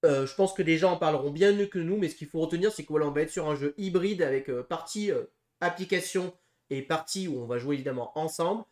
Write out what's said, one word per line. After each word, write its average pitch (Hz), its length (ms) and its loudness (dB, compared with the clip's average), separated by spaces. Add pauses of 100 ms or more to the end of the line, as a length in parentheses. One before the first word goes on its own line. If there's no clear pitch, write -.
Euh, 139 220 4
je - 100 -10
pense 190 180 2
que 185 100 -2
les 160 140 4
gens 180 160 4
en 170 40 -2
parleront 151 340 2
bien 190 220 6
mieux 202 140 2
que 190 120 -4
nous, 170 160 0
mais 185 140 0
ce - 60 -8
qu'il 151 120 -12
faut 160 140 -4
retenir, 170 300 0
c'est 170 120 -10
que - 60 -14
voilà, 151 180 2
on 143 40 0
va 147 100 0
être 156 80 0
sur 156 180 -4
un 147 80 0
jeu 143 220 -2
hybride 185 460 0
avec, 135 260 0
euh, 123 140 -2
partie, 202 480 -4
euh, 123 140 0 (360)
application 180 720 -2 (380)
et 135 100 -4
partie 175 460 -4
où 135 120 -4
on 120 60 -8
va 120 140 -2
jouer 143 160 -2
évidemment 127 420 -6
ensemble. 170 540 -2